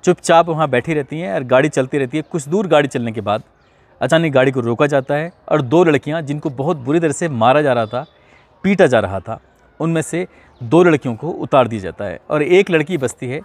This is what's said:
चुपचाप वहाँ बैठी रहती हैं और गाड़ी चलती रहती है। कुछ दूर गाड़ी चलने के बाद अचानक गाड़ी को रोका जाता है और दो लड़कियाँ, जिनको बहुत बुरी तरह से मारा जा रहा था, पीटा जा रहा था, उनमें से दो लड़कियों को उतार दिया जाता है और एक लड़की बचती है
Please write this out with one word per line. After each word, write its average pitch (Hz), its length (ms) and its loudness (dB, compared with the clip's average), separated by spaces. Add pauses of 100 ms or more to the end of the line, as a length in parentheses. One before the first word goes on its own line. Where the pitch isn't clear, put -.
चुपचाप 170 440 2
वहाँ 156 200 -2
बैठी 127 260 -2
रहती 151 260 -6
हैं 185 140 -8
और 147 100 -4
गाड़ी 127 240 2
चलती 139 300 -2
रहती 135 180 -4
है। 156 60 -2
कुछ 143 260 -8
दूर 196 180 -2
गाड़ी 147 220 2
चलने 117 240 -4
के 113 80 -6
बाद 104 220 -4 (580)
अचानक 160 320 2
गाड़ी 131 180 4
को 131 100 -2
रोका 117 260 0
जाता 143 280 -2
है 160 180 -6 (160)
और 151 140 2
दो 151 220 4
लड़कियाँ, 151 380 0
जिनको 147 280 -6
बहुत 139 260 -4
बुरी 143 240 -2
तरह 160 120 0
से 170 160 -4
मारा 131 340 4
जा 139 100 2
रहा 117 140 0
था, 123 200 -8 (560)
पीटा 190 240 4
जा 120 140 4
रहा 95 200 -4
था, 110 200 -12 (400)
उनमें 160 220 -2
से 175 240 -6 (360)
दो 147 200 4
लड़कियों 139 340 2
को 143 120 -10
उतार 131 400 2
दिया 107 120 -6
जाता 92 240 -10
है 90 160 -10 (100)
और 151 120 0
एक 185 280 2
लड़की 160 280 -2
बचती 127 300 -6
है 139 160 -8